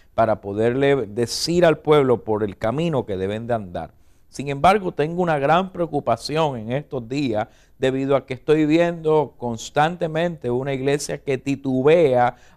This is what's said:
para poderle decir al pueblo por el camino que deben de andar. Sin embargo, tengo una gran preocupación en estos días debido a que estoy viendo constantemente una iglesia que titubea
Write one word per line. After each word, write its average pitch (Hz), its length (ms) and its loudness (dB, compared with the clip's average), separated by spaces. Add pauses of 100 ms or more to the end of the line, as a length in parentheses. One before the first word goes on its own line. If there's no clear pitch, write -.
(140)
para 107 280 2
poderle 120 640 0
decir 120 600 0
al 156 120 4
pueblo 135 480 4
por 107 180 0
el 98 140 -6
camino 135 480 -2
que 101 100 -6
deben 104 320 -4
de 120 60 -2
andar. 90 380 -8 (360)
Sin 139 220 -10
embargo, 175 420 0
tengo 170 320 -2
una 160 160 0
gran 165 320 0
preocupación 151 840 -2
en 110 160 -8
estos 135 340 -8
días 117 400 -2 (320)
debido 135 380 2
a 127 80 -2
que - 80 -8
estoy 156 320 2
viendo 156 720 2
constantemente 156 1120 -2
una 131 220 -2
iglesia 139 500 -2
que 135 140 -2
titubea 131 960 2 (220)